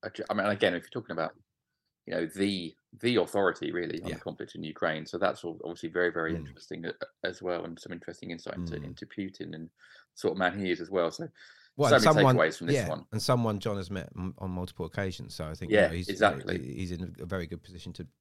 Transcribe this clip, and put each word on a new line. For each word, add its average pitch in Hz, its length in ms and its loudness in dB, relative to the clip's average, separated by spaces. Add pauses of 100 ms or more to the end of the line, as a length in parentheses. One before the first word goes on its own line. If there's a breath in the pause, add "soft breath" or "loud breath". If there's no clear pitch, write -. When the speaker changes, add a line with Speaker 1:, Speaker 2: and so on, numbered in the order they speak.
Speaker 1:
I 95 60 -6
ju-, - 180 -8
I 107 60 0
mean, 101 120 2
again, 101 280 4
if 85 100 -4
you're - 180 -8
talking - 120 -12
about, 80 180 -2 (720)
you 87 80 -6
know, 85 120 0
the, 92 480 -2 (260)
the 120 160 4
authority, 90 560 2
really, 85 300 -4
on 85 60 -8
Speaker 2:
Yeah. 82 80 -4
Speaker 1:
the - 40 -12
conflict - 340 -10
in 87 100 -10
Ukraine. 78 420 -2
So 87 120 -8
that's - 260 0
all 82 200 -8
obviously 82 240 -6
very, 87 240 2
very 82 220 0
Speaker 2:
Mm. 82 40 -4
Speaker 1:
interesting, 82 460 -10
uh, 87 80 -4 (320)
as 90 180 -6
well, 87 220 -2
and 85 140 -10
some - 140 -12
interesting 85 380 -12
insight 82 260 -10
into, 87 220 -6
Speaker 2:
Mm. 73 60 -10
Speaker 1:
into - 220 -12
Putin 92 480 -10
and 80 160 -12 (440 loud breath)
sort - 180 0
of 90 60 -4
man 90 200 0
he 95 120 0
is 85 100 0
as 98 100 -8
well. 87 200 2
So 165 180 -8 (480 loud breath)
Speaker 2:
Well, 139 140 4
Speaker 1:
so 143 60 10
Speaker 2:
and 113 80 8
Speaker 1:
many 156 100 8
Speaker 2:
someone, 127 220 8
Speaker 1:
takeaways 80 220 4
from 85 100 -6
this 143 80 4
Speaker 2:
yeah, 101 120 0
Speaker 1:
one. - 220 -6
Speaker 2:
and 107 100 -2
someone 117 380 2
John 101 200 -2
has 90 120 -8
met 92 240 -6
m-, 92 240 -6
on 92 120 -6
multiple 90 360 -6
occasions. - 480 -6
So 78 140 -8
I 78 60 -8
think, 90 180 -4
you 104 60 8
Speaker 1:
Yeah, 76 100 8
Speaker 2:
know, 80 60 -2
he's, 87 140 -4
Speaker 1:
exactly. 92 540 2
Speaker 2:
he, 65 120 -8
he's 87 180 -6
in 87 260 -8
a 82 80 -10
very 87 200 -4
good 80 180 -10
position 90 300 -14
to, 82 120 -12 (140)